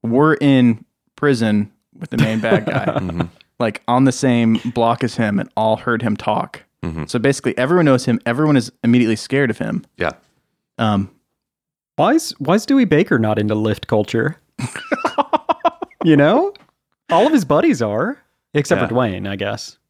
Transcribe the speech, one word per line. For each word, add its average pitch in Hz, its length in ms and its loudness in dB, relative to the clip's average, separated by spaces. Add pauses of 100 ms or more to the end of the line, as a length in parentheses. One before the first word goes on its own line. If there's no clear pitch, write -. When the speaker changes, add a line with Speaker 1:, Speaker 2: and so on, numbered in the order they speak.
Speaker 1:
were 139 380 4
in 127 440 4 (320)
prison 110 540 0 (280)
with - 120 -14
the 117 80 -4
main 110 220 0
bad 110 260 0
guy. 101 180 -4
Speaker 2:
<laughs> - 160 -4
Mm-hmm. 85 220 -6 (360)
Speaker 1:
Like, 110 300 -4
on 127 160 4
the 131 80 4
same 120 480 2 (140)
block 117 280 0
as 117 140 -4
him 104 240 -2
and - 160 -8
all 110 220 0
heard 117 240 -4
him 107 120 -2
talk. - 480 -6 (220)
Speaker 2:
Mm-hmm. 80 220 -6
Speaker 1:
So 127 120 -6
basically, 135 380 0
everyone 156 300 2
knows 131 180 2
him. 117 220 0
Everyone 143 280 0
is 113 160 0 (140)
immediately 117 320 2
scared 135 320 -2
of 107 80 -4
him. - 260 -6 (140)
Speaker 2:
Yeah. 85 140 -2 (680)
Speaker 1:
Um, 104 340 -2 (840)
Speaker 3:
Why 196 160 2
is, - 260 -2
why 160 180 0
is 214 100 -2
Dewey 269 180 2
Baker 180 340 2
not 107 200 0
into 107 160 0
lift 107 320 -2
culture? 113 500 -2 (220)
<laughs> 123 80 -8 (1400)
You 156 120 6
know? 247 360 4 (580)
All 185 160 4
of 320 60 2
his 226 120 2
buddies 147 380 2
are, 120 380 -4 (340)
except 139 260 0
for 85 60 -2
Speaker 2:
Yeah. - 40 -6 (100)
Speaker 3:
Dwayne, 98 280 -2
I 98 80 -4
guess. 101 420 -8 (120)